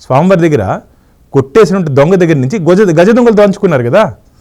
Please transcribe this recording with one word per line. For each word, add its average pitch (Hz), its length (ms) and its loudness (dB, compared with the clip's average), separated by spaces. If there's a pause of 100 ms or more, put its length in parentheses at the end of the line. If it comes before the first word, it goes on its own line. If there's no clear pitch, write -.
స్వామివారి 170 480 0
దగ్గర 131 300 -4 (540)
కొట్టేసినటువంటి 175 580 0
దొంగ 143 240 0
దగ్గర 170 200 0
నుంచి 135 240 -4
గజ-, 180 400 0
గజ 185 100 2
దొంగలు 240 240 2
దాంచుకున్నారు 196 500 0
కదా, 143 300 0 (280)